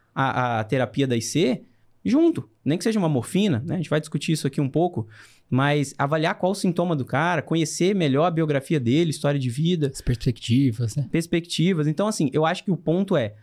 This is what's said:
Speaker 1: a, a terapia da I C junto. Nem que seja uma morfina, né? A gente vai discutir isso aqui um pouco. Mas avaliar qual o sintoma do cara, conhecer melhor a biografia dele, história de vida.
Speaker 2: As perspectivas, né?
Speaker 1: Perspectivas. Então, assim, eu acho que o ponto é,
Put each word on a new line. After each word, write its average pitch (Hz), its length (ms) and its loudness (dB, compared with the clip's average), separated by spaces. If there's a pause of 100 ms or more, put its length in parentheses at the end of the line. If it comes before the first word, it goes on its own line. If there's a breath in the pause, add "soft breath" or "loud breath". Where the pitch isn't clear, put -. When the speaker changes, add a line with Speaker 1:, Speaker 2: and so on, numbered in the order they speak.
(120 soft breath)
Speaker 1:
a, 123 460 0
a 110 40 -2
terapia 131 440 0
da 123 80 0
I 117 60 0
C 196 420 -2 (420 loud breath)
junto. 294 420 2 (160)
Nem 147 140 0
que - 60 -8
seja 220 160 0
uma 170 100 2
morfina, 147 560 0
né? 170 80 -4
A 160 40 -2
gente - 120 -4
vai 156 100 0
discutir 160 340 -4
isso 151 120 -4
aqui 139 160 -2
um 135 80 0
pouco. 151 380 -2 (420 loud breath)
Mas 143 480 0
avaliar 156 400 0
qual 180 140 0
o 208 40 -2
sintoma 180 400 0
do 131 100 -2
cara, 156 360 0
conhecer 165 540 0
melhor 151 300 2
a 180 60 2
biografia 156 480 0
dele, 139 300 2
história 143 300 -2
de 127 100 -2
vida. 151 380 0
Speaker 2:
As - 140 -8
perspectivas, 120 920 0
né? 135 160 -2
Speaker 1:
Perspectivas. 165 760 0
Então, 170 200 0
assim, 180 260 0
eu 156 120 2
acho 170 180 -2
que - 80 -4
o 160 60 0
ponto 190 400 0
é, 110 260 -2